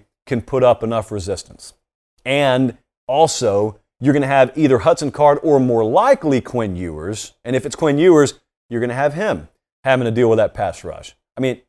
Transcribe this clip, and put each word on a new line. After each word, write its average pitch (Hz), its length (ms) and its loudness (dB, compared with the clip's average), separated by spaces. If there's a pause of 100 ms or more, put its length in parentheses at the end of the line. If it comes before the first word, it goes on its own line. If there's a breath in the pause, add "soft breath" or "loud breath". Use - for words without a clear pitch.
(260)
can 123 140 -4
put 127 240 -2
up 123 180 2
enough 113 300 -6
resistance. 95 600 -10 (500)
And 131 540 0 (280)
also, 110 680 0 (240)
you're 131 140 2
gonna 143 120 0
have 135 300 2
either 135 220 2
Hudson 156 320 0
Card 147 320 2
or 147 180 2
more 120 240 0
likely 147 560 2
Quinn 107 360 -6
Ewers. 87 580 -10 (100)
And 123 100 -6
if 127 120 -2
it's 127 100 -10
Quinn 147 220 0
Ewers, 156 360 6 (360)
you're 117 100 -4
gonna 120 140 -4
have 143 180 -2
him 165 360 -6 (360)
having 131 220 0
to 113 40 -2
deal 113 200 2
with 110 80 4
that 104 160 0
pass 95 280 -8
rush. - 320 -16 (220)
I 123 60 -10
mean, 127 260 -4